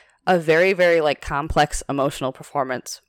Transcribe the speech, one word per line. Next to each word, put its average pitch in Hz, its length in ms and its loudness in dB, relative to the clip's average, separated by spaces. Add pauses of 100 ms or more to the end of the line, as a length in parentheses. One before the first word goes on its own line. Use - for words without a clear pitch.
(240)
a 180 140 2
very, 165 340 4
very, 175 280 4
like, 147 200 0
complex 147 680 -2
emotional 139 420 -2
performance 131 800 -8